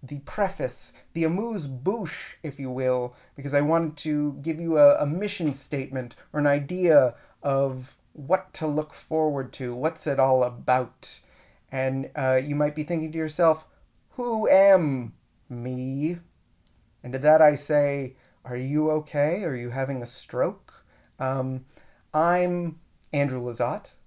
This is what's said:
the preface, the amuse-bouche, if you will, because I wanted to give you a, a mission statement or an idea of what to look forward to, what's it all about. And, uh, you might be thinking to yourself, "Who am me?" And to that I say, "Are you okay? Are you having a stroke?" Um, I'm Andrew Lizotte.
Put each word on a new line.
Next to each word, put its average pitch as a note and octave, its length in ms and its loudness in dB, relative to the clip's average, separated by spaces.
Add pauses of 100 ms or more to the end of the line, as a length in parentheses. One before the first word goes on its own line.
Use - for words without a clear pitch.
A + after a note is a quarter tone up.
the C#3+ 180 -10
preface, - 720 -6 (180)
the E3 140 -2
amuse-bouche, F3 1160 -4
if D3 160 -10
you C3+ 120 -8
will, B2+ 460 -2 (200)
because C3+ 180 -8
I C#3+ 60 4
wanted D#3 380 0
to D3 440 -2
give D#3 160 -4
you E3 200 0
a, C#3+ 200 8
a D3 80 0
mission E3 480 -2
statement C3+ 640 -6 (160)
or D3+ 80 -4
an D3 80 4
idea D3 680 4 (280)
of C3+ 540 -2 (160)
what D#3+ 400 -2
to D#3 140 -4
look D3 260 -4
forward D3+ 600 -2
to, B2 220 -8
what's C3+ 320 -4
it C#3 120 -2
all C3 240 4
about. B2 760 -2 (500)
And, C3+ 460 -4
uh, C3 260 2
you C#3+ 140 -4
might D3 200 0
be D3+ 80 -4
thinking D#3+ 280 -4
to E3 60 -6
yourself, D#3 500 2 (440)
"Who A3+ 360 -4
am E3 680 6 (340)
me?" C3 720 -4 (840)
And B2+ 80 -10
to C3 80 -4
that D3+ 220 6
I D3+ 140 8
say, C#3 600 -2 (300)
"Are B2 100 -10
you D3 360 0
okay? D3+ 520 -2
Are D3 120 -4
you A#2+ 160 -8
having C3 300 -4
a A#2 60 -10
stroke?" - 800 -6 (340)
Um, C3 460 -4 (480)
I'm F3 680 0 (320)
Andrew C3+ 300 -2
Lizotte. B2 540 -6 (120)